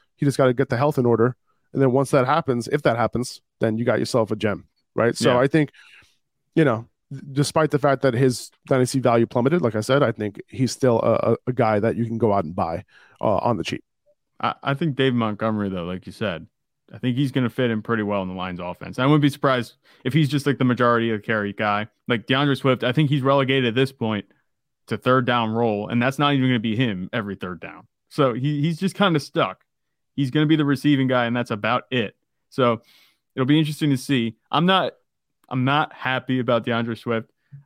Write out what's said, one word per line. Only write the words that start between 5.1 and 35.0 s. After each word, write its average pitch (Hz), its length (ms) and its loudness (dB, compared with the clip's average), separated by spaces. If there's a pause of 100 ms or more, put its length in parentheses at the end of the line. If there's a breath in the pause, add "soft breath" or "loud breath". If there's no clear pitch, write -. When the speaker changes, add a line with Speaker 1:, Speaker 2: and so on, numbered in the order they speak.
Speaker 1:
So 127 180 2
Speaker 2:
Yeah. 120 60 4
Speaker 1:
I 139 80 2
think, 151 240 0 (800 soft breath)
you 160 100 4
know, 117 220 0 (260)
d-, 135 80 -12 (120)
despite 147 400 0
the 143 80 0
fact 139 220 2
that 131 120 2
his 127 360 0 (180)
dynasty 127 320 2
value 117 260 4
plummeted, 135 340 0
like 117 140 0
I 110 60 -2
said, 135 220 2
I 117 100 2
think 104 340 -8
he's 127 240 -2
still 117 300 2
a, 117 320 2
a, 113 40 2 (120)
a 127 40 -4
guy 110 280 0
that 110 160 0
you 117 100 -2
can 113 120 -8
go 107 140 2
out 98 120 0
and 78 100 -10
buy, 87 300 -4 (360 soft breath)
uh, 104 180 2
on 120 180 0
the 80 80 -6
cheap. - 180 -6 (580)
Speaker 2:
I, 117 220 -2
I 139 120 -2
think 143 220 -2
Dave 135 180 2
Montgomery, 107 540 -2
though, 90 160 -6
like 92 220 -10
you 92 60 -14
said, 87 340 -8 (460)
I - 60 -18
think 123 180 -4
he's 135 160 -2
gonna 123 180 0
fit 123 200 0
in 110 120 -2
pretty 110 220 -2
well 101 180 -2
in 92 60 -6
the 92 60 -10
Lions 90 260 -8
offense. 90 400 -10
I 127 60 2
wouldn't 147 160 4
be 143 80 4
surprised 131 440 -2 (300 soft breath)
if 131 80 -2
he's 151 160 4
just, 139 180 -2
like, 139 120 0
the 135 60 0
majority 120 460 2
of 107 120 -4
the - 40 -14
carry 104 280 -2
guy. 104 340 -2 (180)
Like 120 200 -2
DeAndre 135 300 2
Swift, 127 280 0
I 123 80 0
think 151 160 2
he's 135 140 0
relegated 135 460 2
at 110 60 -2
this 131 160 2
point 107 360 -4 (640)
to 110 100 -4
third 127 260 2
down 117 280 0
role, 110 360 -2
and 120 140 0
that's 131 160 0
not 143 160 2
even 131 140 2
gonna 127 100 2
be 107 180 -2
him 104 380 -2
every 101 220 -6
third 90 240 -12
down. 85 260 -18 (240)
So 131 240 0
he, 143 260 -4
he's 160 180 -2
just 190 180 -4
kinda 175 240 2
stuck. 113 440 -4 (520)
He's 139 160 0
gonna 156 140 2
be 156 100 4
the 151 100 0
receiving 139 400 2
guy, 127 180 2
and 117 100 -2
that's 120 180 -4
about 110 400 -2
it. 117 240 -4 (340)
So 120 320 0 (520 soft breath)
it'll 131 120 -2
be 147 140 4
interesting 151 300 -2
to 135 60 2
see. 123 400 -2 (140)
I'm 156 160 0
not, 185 280 2 (540)